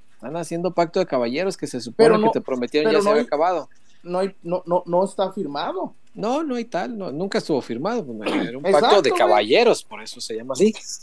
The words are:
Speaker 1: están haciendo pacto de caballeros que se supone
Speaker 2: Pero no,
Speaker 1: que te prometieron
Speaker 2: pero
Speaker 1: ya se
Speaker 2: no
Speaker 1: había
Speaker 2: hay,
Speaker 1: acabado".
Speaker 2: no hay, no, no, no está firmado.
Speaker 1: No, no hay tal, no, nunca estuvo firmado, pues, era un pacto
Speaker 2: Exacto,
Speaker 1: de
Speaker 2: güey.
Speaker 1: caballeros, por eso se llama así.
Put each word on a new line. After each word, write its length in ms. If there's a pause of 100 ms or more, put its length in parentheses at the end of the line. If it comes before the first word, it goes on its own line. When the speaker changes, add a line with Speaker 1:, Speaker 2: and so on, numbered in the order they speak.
(140)
Speaker 1:
están 240
haciendo 360
pacto 260
de 60
caballeros 520
que 100
se 140
supone 280
Speaker 2:
Pero 80
no, 140
Speaker 1:
que 80
te 20
prometieron 480
Speaker 2:
pero 100
Speaker 1:
ya 20
se 40
Speaker 2:
no 60
Speaker 1:
había 100
Speaker 2:
hay, 60
Speaker 1:
acabado". 420 (340)
Speaker 2:
no 160
hay, 220
no, 240
no, 200
no 180
está 280
firmado. 600 (220)
Speaker 1:
No, 280
no 120
hay 100
tal, 300
no, 160
nunca 280
estuvo 200
firmado, 460
pues, 260
era 240
un 80
pacto 140
Speaker 2:
Exacto, 240
Speaker 1:
de 80
Speaker 2:
güey. 100
Speaker 1:
caballeros, 640
por 200
eso 180
se 140
llama 180
así. 180 (320)